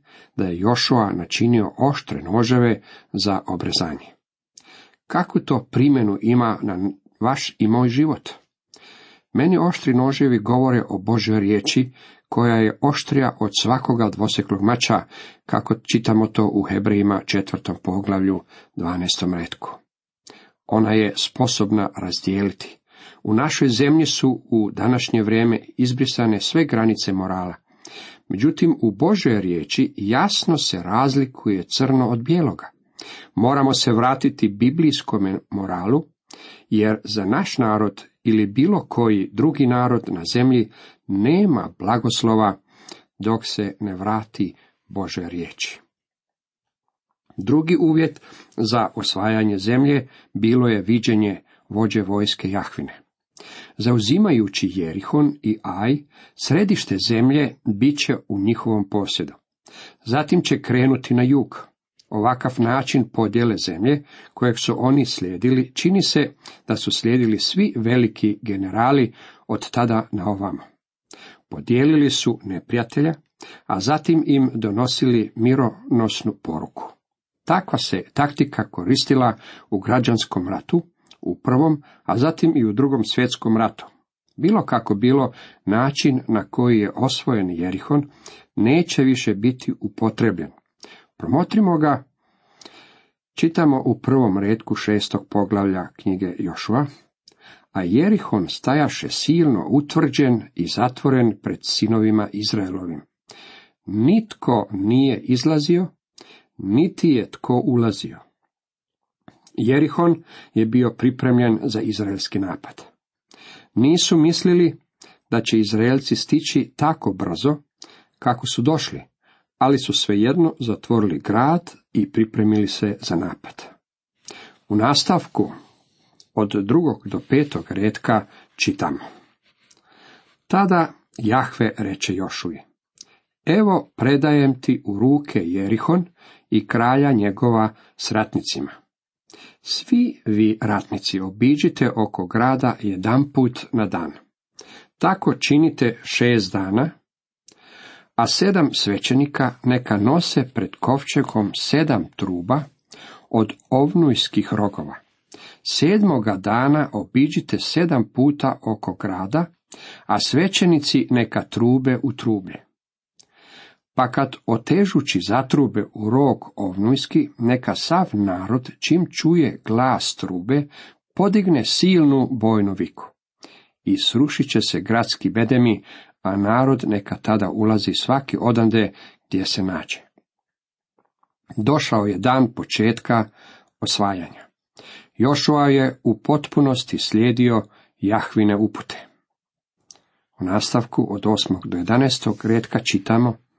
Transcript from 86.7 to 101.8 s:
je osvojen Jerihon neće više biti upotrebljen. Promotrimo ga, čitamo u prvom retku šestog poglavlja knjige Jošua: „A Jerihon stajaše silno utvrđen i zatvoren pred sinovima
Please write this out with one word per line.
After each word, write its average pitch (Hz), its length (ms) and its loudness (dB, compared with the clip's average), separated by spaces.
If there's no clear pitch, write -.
je 101 160 0
osvojen 110 560 -2
Jerihon 92 600 -2
neće 143 460 2
više 127 320 2
biti 123 460 -4
upotrebljen. 107 720 -2
Promotrimo 175 640 0
ga, 151 260 0
čitamo 160 520 2
u 120 140 0
prvom 123 380 2
retku 107 360 -2
šestog - 560 -2
poglavlja 98 580 -2
knjige 92 360 -4
Jošua: 107 480 -4
„A 95 100 -6
Jerihon 110 640 0
stajaše - 600 -2
silno 151 600 0
utvrđen 139 720 0
i 85 120 -4
zatvoren 123 760 0
pred 98 200 -6
sinovima 107 680 0